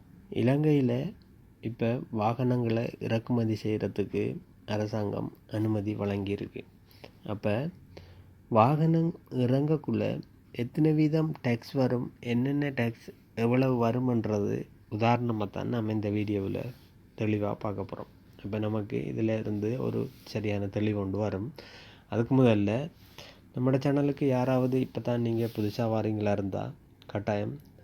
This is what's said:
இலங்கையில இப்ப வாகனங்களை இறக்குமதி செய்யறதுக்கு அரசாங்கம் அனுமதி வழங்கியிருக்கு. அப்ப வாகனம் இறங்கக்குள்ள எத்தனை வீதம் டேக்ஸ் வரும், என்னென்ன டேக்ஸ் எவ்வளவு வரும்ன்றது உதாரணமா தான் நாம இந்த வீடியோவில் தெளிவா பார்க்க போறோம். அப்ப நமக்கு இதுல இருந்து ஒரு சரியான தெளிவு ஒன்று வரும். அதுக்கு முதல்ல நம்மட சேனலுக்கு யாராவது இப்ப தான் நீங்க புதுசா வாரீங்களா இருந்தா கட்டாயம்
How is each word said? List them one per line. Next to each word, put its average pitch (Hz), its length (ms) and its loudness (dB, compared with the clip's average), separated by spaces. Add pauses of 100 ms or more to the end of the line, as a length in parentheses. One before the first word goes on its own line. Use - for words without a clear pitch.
(320)
இலங்கையில 139 600 4 (720)
இப்ப 117 300 -2 (200)
வாகனங்களை 117 720 0 (160)
இறக்குமதி 113 600 0
செய்யறதுக்கு 104 640 -2 (420)
அரசாங்கம் 107 640 -2 (220)
அனுமதி 107 420 0
வழங்கியிருக்கு. 101 720 -4 (600)
அப்ப 104 300 0 (920)
வாகனம் 156 600 6 (340)
இறங்கக்குள்ள 131 680 2 (440)
எத்தனை 156 380 2
வீதம் 156 400 2 (120)
டேக்ஸ் 120 320 -2
வரும், 127 300 2 (280)
என்னென்ன 139 480 0
டேக்ஸ் 117 260 -4 (280)
எவ்வளவு 127 420 4
வரும்ன்றது 113 760 2 (360)
உதாரணமா 113 600 2
தான் 104 260 -4
நாம 110 160 -2
இந்த 104 180 -2
வீடியோவில் 101 520 -2 (560)
தெளிவா 104 400 0
பார்க்க 101 320 -6
போறோம். - 240 -14 (300)
அப்ப 104 140 -4
நமக்கு 107 400 -2 (100)
இதுல 110 340 -2
இருந்து 104 280 -2 (100)
ஒரு 113 200 -2 (320)
சரியான 104 340 -2
தெளிவு 104 340 -2
ஒன்று 98 180 -4
வரும். 104 320 -4 (600)
அதுக்கு 117 240 0
முதல்ல 107 380 6 (800)
நம்மட 127 280 2
சேனலுக்கு 143 480 0
யாராவது 127 540 2
இப்ப 120 200 -4
தான் 120 260 -2
நீங்க 117 200 0
புதுசா 110 400 -2
வாரீங்களா 107 460 0
இருந்தா 98 300 -2 (440)
கட்டாயம் 104 460 -2 (320)